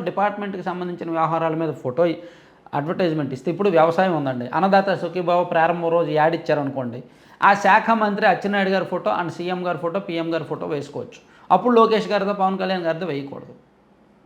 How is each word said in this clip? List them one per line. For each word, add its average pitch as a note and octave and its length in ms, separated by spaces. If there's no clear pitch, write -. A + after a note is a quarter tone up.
డిపార్ట్మెంట్కి G3+ 600
సంబంధించిన F3 480
వ్యవహారాల D#3+ 460
మీద D#3 80
ఫోటో C3+ 180
అడ్వర్టైజ్‌మెంట్ D#3 580
ఇస్తే, - 180
ఇప్పుడు G3+ 220
వ్యవసాయం E3+ 420
ఉందండి, B2 300
అన్నదాత F#3+ 460
సుఖీభావ F3 500
ప్రారంభం E3 420
రోజు D3+ 220
యాడ్ E3 220
ఇచ్చారనుకోండి, C3+ 600
ఆ G3+ 40
శాఖ G#3+ 240
మంత్రి G#3 300
అచ్చెన్నాయుడు G3 440
గారి F3 160
ఫోటో F3+ 160
and E3 180
సీఎం F3+ 200
గారి D#3+ 160
ఫోటో, E3+ 120
పీఎం E3 260
గారి D#3 180
ఫోటో E3+ 220
వేసుకోవచ్చు. C3+ 440
అప్పుడు A3+ 220
లోకేష్ A3 320
గారితో G3+ 300
పవన్ F#3+ 200
కళ్యాణ్ F#3 280
గారితో D#3+ 240
వేయకూడదు. C#3 420